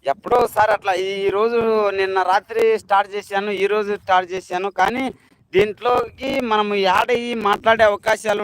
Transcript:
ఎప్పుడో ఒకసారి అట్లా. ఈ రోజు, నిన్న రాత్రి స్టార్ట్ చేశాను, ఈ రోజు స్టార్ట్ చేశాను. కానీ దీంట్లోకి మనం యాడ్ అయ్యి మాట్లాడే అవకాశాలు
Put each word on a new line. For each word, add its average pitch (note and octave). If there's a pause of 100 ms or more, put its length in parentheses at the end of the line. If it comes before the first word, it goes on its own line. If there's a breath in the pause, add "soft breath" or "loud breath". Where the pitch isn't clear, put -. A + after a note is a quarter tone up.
ఎప్పుడో C#3
ఒకసారి G#3+
అట్లా. G3 (200)
ఈ - (220)
రోజు, A#3 (400)
నిన్న F#3+ (160)
రాత్రి A3 (200)
స్టార్ట్ G3
చేశాను, G3+ (140)
ఈ -
రోజు G#3 (120)
స్టార్ట్ F#3
చేశాను. F3+ (120)
కానీ A#3 (480 soft breath)
దీంట్లోకి A#3 (220)
మనం G#3+ (200)
యాడ్ G#3
అయ్యి A#3+ (160)
మాట్లాడే A3
అవకాశాలు G#3+